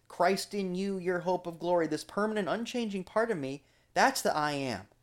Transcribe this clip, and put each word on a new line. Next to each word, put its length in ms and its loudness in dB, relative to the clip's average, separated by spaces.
Christ 480 2
in 200 -2
you, 240 -2
your 220 0
hope 260 0
of 140 -8
glory, 260 2
this 160 -2
permanent, 460 -2
unchanging 560 -2
part 260 0
of 80 0
me. 240 -6
That's 260 4
the 160 0
I 160 2
am. 360 -4